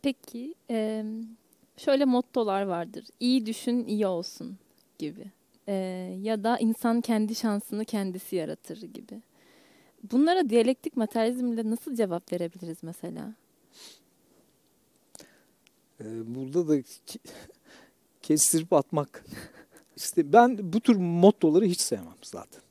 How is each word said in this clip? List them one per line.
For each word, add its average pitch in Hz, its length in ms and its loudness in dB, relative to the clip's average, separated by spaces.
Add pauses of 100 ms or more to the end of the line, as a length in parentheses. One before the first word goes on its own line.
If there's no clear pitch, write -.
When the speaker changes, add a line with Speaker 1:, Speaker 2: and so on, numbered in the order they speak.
Speaker 1:
Peki, 262 520 -6 (160)
e, 220 340 -2 (720)
şöyle 277 280 2
mottolar 240 580 2
vardır. 175 420 -6 (160)
"İyi 247 260 2
düşün, 233 400 -2
iyi 208 200 0
olsun." 190 520 -6 (400)
gibi. 156 280 -10 (420)
E, 202 40 -4 (500)
ya 214 220 -4
da 233 140 0
"İnsan 226 420 0
kendi 220 340 0
şansını 208 500 -4
kendisi 190 520 -6
yaratır." 156 460 -8
gibi. - 400 -18 (800)
Bunlara 294 480 2
diyalektik 240 460 2
materyalizmle 226 720 -2
nasıl 240 240 -6
cevap 185 380 -2
verebiliriz 170 500 -8
mesela? 170 520 -12 (2750)
Speaker 2:
E, 113 340 -10
burada 135 340 -2
da 151 100 6
ke-, - 400 -10 (500)
<laughs> - 540 -20
kestirip 160 500 2
atmak. - 520 0 (720)
İşte 147 360 -2
ben 214 400 6
bu 214 80 2
tür 233 160 6
mottoları 175 680 6
hiç 175 160 2
sevmem 87 420 -4
zaten. - 480 -16